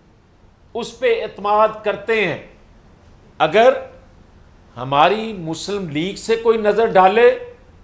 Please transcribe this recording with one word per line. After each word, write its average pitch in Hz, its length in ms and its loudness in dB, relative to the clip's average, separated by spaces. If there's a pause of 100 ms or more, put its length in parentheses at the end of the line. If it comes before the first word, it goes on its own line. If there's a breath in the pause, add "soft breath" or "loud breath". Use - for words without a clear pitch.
(760)
उस 226 240 -10
पे 247 140 0 (120)
एतमाद 214 600 0
करते 208 400 -2
हैं। 160 140 -4 (1040)
अगर 220 440 4 (920)
हमारी 165 580 0
मुस्लिम 180 560 -8
लीग 170 260 -6
से 226 200 -4
कोई 226 220 0
नज़र 214 340 0
डाले 202 380 6 (540)